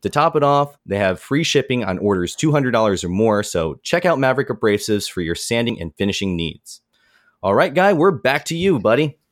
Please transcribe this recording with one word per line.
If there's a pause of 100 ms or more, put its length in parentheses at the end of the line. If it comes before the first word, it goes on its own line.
To
top
it
off,
they
have
free
shipping
on
orders
two
hundred
dollars
or
more,
so
check
out
Maverick
Abrasives
for
your
sanding
and
finishing
needs. (600)
All
right,
Guy,
we're
back
to
you,
buddy. (140)